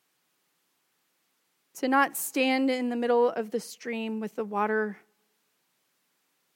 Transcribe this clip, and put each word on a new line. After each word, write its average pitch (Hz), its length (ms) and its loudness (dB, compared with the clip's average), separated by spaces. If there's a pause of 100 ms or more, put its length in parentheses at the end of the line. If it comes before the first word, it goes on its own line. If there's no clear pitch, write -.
(1700)
to 262 140 -4
not 277 280 4
stand 262 540 2
in 254 180 -2
the 240 80 -4
middle 240 320 4
of 220 220 -4
the 214 100 -2
stream 220 580 -8
with 214 160 -8
the 220 120 -6
water 208 500 -2 (1600)